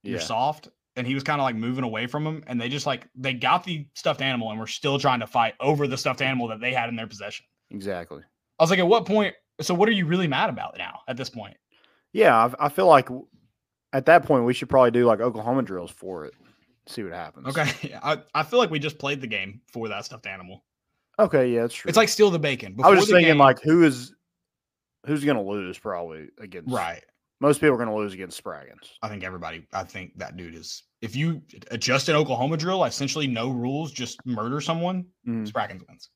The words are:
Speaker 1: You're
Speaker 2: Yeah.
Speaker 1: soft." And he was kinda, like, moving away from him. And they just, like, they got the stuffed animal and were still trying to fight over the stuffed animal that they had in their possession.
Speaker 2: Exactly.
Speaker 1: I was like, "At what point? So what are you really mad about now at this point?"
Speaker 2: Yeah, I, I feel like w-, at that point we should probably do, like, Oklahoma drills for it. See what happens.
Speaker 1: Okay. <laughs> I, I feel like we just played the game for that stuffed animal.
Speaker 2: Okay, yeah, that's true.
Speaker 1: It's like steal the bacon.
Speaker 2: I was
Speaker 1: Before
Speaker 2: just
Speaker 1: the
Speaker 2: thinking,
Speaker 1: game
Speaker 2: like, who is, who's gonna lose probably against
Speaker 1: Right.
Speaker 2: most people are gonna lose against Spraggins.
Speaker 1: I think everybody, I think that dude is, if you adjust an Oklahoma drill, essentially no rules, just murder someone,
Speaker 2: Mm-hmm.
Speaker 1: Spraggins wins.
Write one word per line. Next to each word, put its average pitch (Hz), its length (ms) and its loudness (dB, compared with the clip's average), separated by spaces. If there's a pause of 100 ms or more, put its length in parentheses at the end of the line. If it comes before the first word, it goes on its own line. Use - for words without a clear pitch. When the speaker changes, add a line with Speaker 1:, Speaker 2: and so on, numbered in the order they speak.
Speaker 1:
You're - 160 -6
Speaker 2:
Yeah. - 40 -8
Speaker 1:
soft." 131 460 -4 (260)
And 127 100 -6
he 131 80 -2
was 135 100 -4
kinda, 147 200 0
like, 123 120 -2
moving 123 280 -4
away 113 240 -4
from 151 180 -6
him. 156 220 -8
And 123 120 -4
they 117 100 -4
just, 139 160 -6
like, 131 300 -4
they 131 180 -4
got 131 300 0
the 156 320 -8
stuffed 147 260 -2
animal 123 300 -2
and 110 80 -8
were 110 80 -8
still 139 320 -2
trying 127 220 2
to 107 60 -6
fight 117 320 0
over 143 280 2
the 127 100 -4
stuffed 131 240 -4
animal 131 280 -2
that 107 120 -8
they 127 120 -2
had 120 160 -2
in 117 60 -6
their 113 120 -8
possession. 101 380 -14 (240)
Speaker 2:
Exactly. 90 520 -10 (380)
Speaker 1:
I 160 40 6
was 160 60 4
like, 185 100 4
"At 175 80 4
what 208 180 4
point? 202 300 0 (260)
So 180 120 -2
what 190 160 4
are 226 40 2
you 185 120 0
really 175 220 0
mad 151 220 0
about 101 280 -10
now 90 300 -12
at 127 100 -8
this 127 120 -8
point?" 104 280 -16 (540)
Speaker 2:
Yeah, 156 240 6 (240)
I, 147 60 0
I 143 40 0
feel 185 180 2
like 143 180 10
w-, 127 220 -12 (640)
at 135 140 -2
that 160 180 8
point 123 200 2
we 123 80 2
should 127 160 -6
probably 127 220 6
do, 120 140 4
like, 110 160 4
Oklahoma 120 400 -2
drills 92 300 -8
for 90 340 -12
it. - 80 -16 (540)
See 113 160 -10
what 85 100 -10
happens. 82 320 -12 (100)
Speaker 1:
Okay. 151 440 -4
<laughs> - 40 -14
I, 151 180 -2 (120)
I 156 100 0
feel 233 160 0
like 196 120 2
we 156 80 -4
just 143 180 -8
played 139 240 -6
the 131 60 -10
game 101 400 -8
for 113 220 -10
that 101 160 -10
stuffed 120 220 -18
animal. 92 380 -16 (540)
Speaker 2:
Okay, 135 340 2
yeah, 117 80 0
that's 117 140 -4
true. - 140 -8
Speaker 1:
It's 156 80 2
like 214 120 4
steal 208 220 4
the 165 80 0
bacon. 123 340 -4
Speaker 2:
I - 20 -16
was 120 60 -4
Speaker 1:
Before 190 140 10
Speaker 2:
just 196 140 6
Speaker 1:
the 196 60 6
Speaker 2:
thinking, 170 180 8
Speaker 1:
game 143 60 6
Speaker 2:
like, 135 220 8
who 165 220 6
is, 127 300 2 (920)
who's 143 200 -4
gonna 123 180 2
lose 98 340 -6
probably 82 520 -10 (100)
against 95 340 -10
Speaker 1:
Right. 85 300 -6 (380)
Speaker 2:
most 147 200 4
people 147 140 4
are - 20 -6
gonna 113 180 -4
lose 104 180 -4
against 92 280 -14
Spraggins. 73 520 -16 (100)
Speaker 1:
I 107 60 -10
think 101 160 -12
everybody, 82 480 -12
I 95 100 -6
think 92 340 -16
that 87 200 -12
dude 85 180 -16
is, - 280 -16 (180)
if 107 160 -10
you 160 240 -4 (300)
adjust 123 380 0
an 156 60 4
Oklahoma 139 420 0
drill, 175 280 0
essentially 139 420 -4
no 120 220 -4
rules, 135 420 -4
just - 340 -12
murder 123 360 -4
someone, 175 420 -4 (240)
Speaker 2:
Mm-hmm. 117 160 -4
Speaker 1:
Spraggins 104 440 -6
wins. - 280 -20